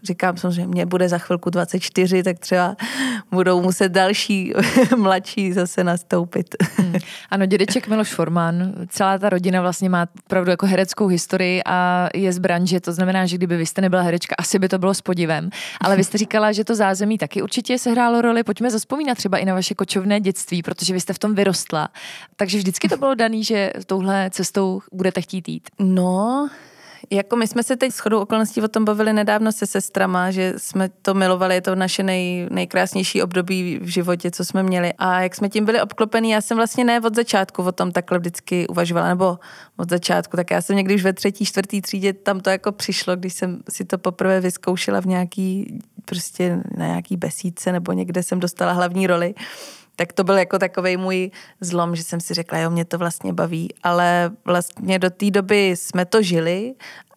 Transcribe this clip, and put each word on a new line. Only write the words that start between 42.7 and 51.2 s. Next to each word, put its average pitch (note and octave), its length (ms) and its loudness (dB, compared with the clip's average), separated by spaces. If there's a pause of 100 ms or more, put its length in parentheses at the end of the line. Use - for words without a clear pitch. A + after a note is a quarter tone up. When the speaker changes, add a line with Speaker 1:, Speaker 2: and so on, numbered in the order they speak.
Speaker 1:
přišlo, F#3 440 -4
když F3+ 180 -6
jsem F3+ 260 -6 (100)
si - 160 -8
to F#3 120 -4
poprvé F#3 440 0
vyzkoušela F#3 600 -2
v F3+ 40 -2
nějaký, F#3 720 -2 (260)
prostě F3+ 540 -2 (180)
na E3 100 -2
nějaký F3 300 -4
besídce, F3 540 -4
nebo F3 200 -2
někde F3+ 320 -2
jsem F3+ 160 -2
dostala F3 320 -2
hlavní F3+ 360 0
roli. F3 260 2 (640)
Tak E3+ 180 -4
to G3 100 2
byl G3 140 4
jako F#3+ 220 2
takovej F#3 380 0
můj F#3 340 -2 (300)